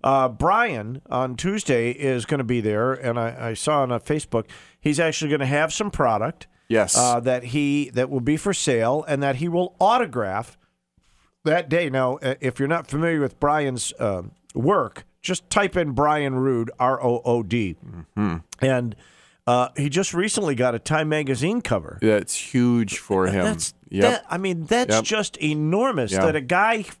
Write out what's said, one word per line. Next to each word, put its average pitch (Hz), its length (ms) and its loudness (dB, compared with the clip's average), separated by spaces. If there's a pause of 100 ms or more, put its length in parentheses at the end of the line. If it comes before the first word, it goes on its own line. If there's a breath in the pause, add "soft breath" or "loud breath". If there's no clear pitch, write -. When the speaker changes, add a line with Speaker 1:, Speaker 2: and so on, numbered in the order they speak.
Speaker 1:
Uh, 135 240 4
Brian 143 720 0 (100)
on 127 240 -2
Tuesday 135 560 0
is 131 340 -2
gonna 139 180 -2
be 120 160 0
there, 107 340 0
and 123 260 -4
I, 117 300 -6
I 113 40 -6
saw 147 300 0
on, 123 80 -2
uh, 117 80 -2
Facebook, 147 460 -4 (340 loud breath)
he's 151 200 0
actually 160 300 0
gonna 143 160 0
have 147 260 2
some 208 200 -4
product, 117 560 0 (200)
Speaker 2:
Yes. 110 300 2
Speaker 1:
uh, 123 220 4
that 123 240 0
he, 143 480 0
that 127 180 0
will 135 120 -2
be 143 160 2
for 196 160 -2
sale 131 540 0
and 139 140 -2
that 139 140 0
he 156 120 -4
will 175 320 -2
autograph 127 800 0 (840)
that 156 260 2
day. 160 200 2
Now, 131 280 0
uh, 135 220 -2
if 127 200 -4
you're 139 80 0
not 165 200 -2
familiar 160 320 0
with 135 200 -4
Brian's, 143 600 0
uh, 98 240 -2 (300)
work, 135 520 0 (160)
just - 280 -6
type 202 280 2
in 156 140 0
Brian 143 440 2
Rood, 127 440 0
R 127 240 2
O 120 200 2
O 120 200 0
D. 101 320 -2 (100)
Speaker 2:
Mm-hmm. 87 520 -4 (240)
Speaker 1:
And, 123 340 0 (520 soft breath)
uh, 123 280 2
he 147 140 -2
just 175 240 -2
recently 180 420 0
got 120 200 0
a 110 40 -4
Time 156 300 0
magazine 151 520 -2
cover. 92 400 -4
Speaker 2:
That's 107 340 2
huge 120 640 0
for 95 280 2
him. 92 180 2
Speaker 1:
That's, 104 280 -4 (160)
Speaker 2:
Yep. - 140 0
Speaker 1:
that, - 260 2
I 170 80 -4
mean, 180 280 -2
that's 226 300 2
Speaker 2:
Yep. - 80 2
Speaker 1:
just 214 340 -2
enormous 156 760 0
Speaker 2:
Yeah. 95 120 4
Speaker 1:
that 190 100 2
a 147 60 -2
guy 202 440 0 (140)